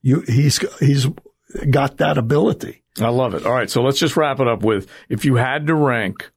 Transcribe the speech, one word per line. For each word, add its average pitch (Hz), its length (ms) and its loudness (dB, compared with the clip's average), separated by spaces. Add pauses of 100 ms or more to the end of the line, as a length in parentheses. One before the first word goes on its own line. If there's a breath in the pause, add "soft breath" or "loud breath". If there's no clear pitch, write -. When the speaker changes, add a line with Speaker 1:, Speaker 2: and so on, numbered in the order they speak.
Speaker 1:
you, 135 200 2
he's, 131 360 2 (220)
he's 135 260 2 (640)
got 139 280 0
that 151 200 0
ability. 147 640 -2 (200)
Speaker 2:
I 113 80 0
love 120 260 0
it. - 100 -8
All 107 80 0
right, 120 160 -2
so 123 140 0
let's 135 160 0
just 160 160 0
wrap 143 240 0
it 131 80 2
up 110 160 -2
with, 104 260 0 (200 loud breath)
if 110 160 -4
you 135 100 4
had 131 320 0
to 160 80 2
rank 120 600 0